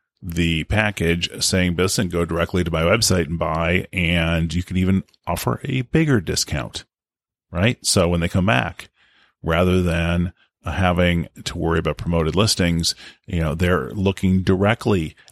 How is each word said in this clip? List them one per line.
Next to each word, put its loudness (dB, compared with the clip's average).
the -2
package -2
saying, 2
"Listen, 0
go 0
directly -2
to -2
my 0
website 2
and -4
buy," 0
and 0
you -2
can -6
even 2
offer -4
a -4
bigger 2
discount, -6
right? -2
So 2
when 0
they 0
come 0
back, -2
rather 2
than 0
having 0
to -8
worry 0
about -2
promoted -2
listings, 0
you -4
know, -2
they're 0
looking 0
directly 0